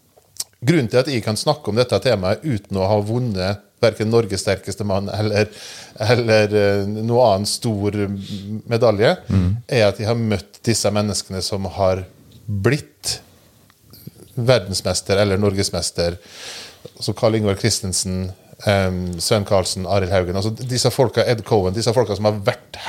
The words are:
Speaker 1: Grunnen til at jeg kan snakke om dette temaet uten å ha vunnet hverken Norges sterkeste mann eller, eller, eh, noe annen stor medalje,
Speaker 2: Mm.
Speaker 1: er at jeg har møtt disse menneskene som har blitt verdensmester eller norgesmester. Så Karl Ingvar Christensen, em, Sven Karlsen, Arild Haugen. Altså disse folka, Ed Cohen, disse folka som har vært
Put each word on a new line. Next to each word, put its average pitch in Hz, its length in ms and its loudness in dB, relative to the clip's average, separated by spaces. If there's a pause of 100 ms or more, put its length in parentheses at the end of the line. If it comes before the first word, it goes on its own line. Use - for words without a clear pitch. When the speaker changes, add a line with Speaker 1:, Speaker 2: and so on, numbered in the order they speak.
(640)
Speaker 1:
Grunnen 139 260 2
til 120 80 2
at 139 80 2
jeg 127 180 -2
kan 107 120 -2
snakke - 320 -2
om 101 80 -2
dette 120 260 2
temaet 107 420 0
uten 110 320 -4
å 95 100 2
ha 104 140 2
vunnet 104 580 -2 (220)
hverken 110 300 2
Norges 110 320 2
sterkeste 98 420 -4
mann 101 240 -2
eller, 104 400 0 (500)
eller, 110 580 4
eh, 101 300 2
noe 113 480 2
annen 101 120 0
stor 104 440 -2 (800)
medalje, 113 480 4 (120)
Speaker 2:
Mm. 95 280 2 (120)
Speaker 1:
er 117 200 4
at 98 100 -2
jeg 110 80 -4
har 117 80 0
møtt 110 480 -4
disse - 280 0
menneskene 101 520 -2
som 98 220 -4
har 92 400 0 (440)
blitt 107 720 -4 (1160)
verdensmester 98 800 0
eller 98 220 2
norgesmester. 90 800 -2 (840)
Så 113 160 -4
Karl 110 180 2
Ingvar 107 220 2
Christensen, 92 760 -2 (340)
em, 92 540 0
Sven 104 240 0
Karlsen, 95 420 0
Arild 95 260 0
Haugen. 92 240 0
Altså 104 160 -2 (160)
disse 123 220 0
folka, 117 360 2
Ed 117 180 -2
Cohen, 95 300 2
disse 113 200 0
folka 104 220 2
som 104 80 -2
har 107 160 2
vært - 360 -4 (120)